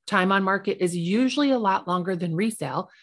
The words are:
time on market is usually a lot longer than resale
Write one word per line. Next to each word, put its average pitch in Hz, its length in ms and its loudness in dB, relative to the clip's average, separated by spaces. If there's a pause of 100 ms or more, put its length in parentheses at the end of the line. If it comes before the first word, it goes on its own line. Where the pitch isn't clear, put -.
time 190 240 2
on 196 140 2
market 196 360 0
is 180 160 0
usually 254 540 0
a 254 80 2
lot 196 300 0
longer 180 260 -2
than 170 220 -2
resale 180 520 -2 (140)